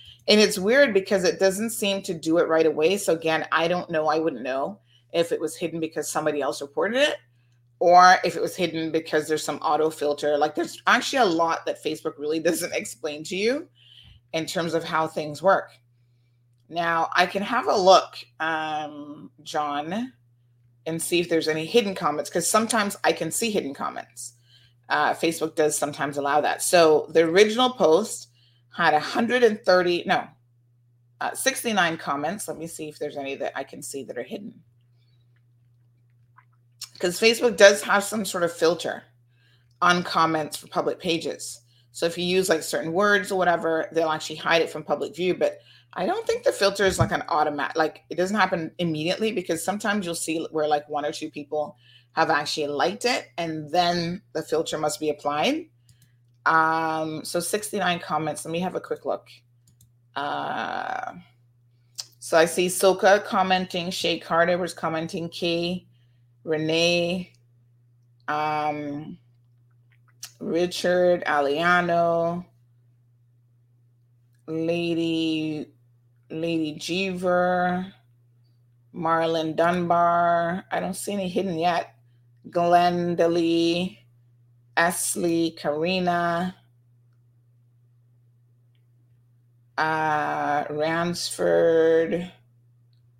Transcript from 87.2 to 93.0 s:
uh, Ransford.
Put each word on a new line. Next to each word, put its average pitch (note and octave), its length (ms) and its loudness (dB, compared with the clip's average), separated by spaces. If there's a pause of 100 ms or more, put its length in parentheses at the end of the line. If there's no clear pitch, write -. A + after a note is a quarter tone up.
uh, D3+ 920 0
Ransford. E3 1600 2 (880)